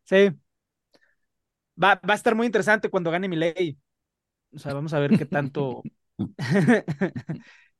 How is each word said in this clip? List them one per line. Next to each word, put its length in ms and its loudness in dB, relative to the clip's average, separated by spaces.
sí. 260 4
Va, 260 4
va 60 2
a 20 2
estar 180 0
muy 120 0
interesante 440 0
cuando 200 -2
gane 180 -2
Milei. 500 -2
O 60 -18
sea, 140 -8
vamos 200 -6
a 60 2
ver 160 4
qué 100 -2
tanto, 600 -4
<laughs> 1040 0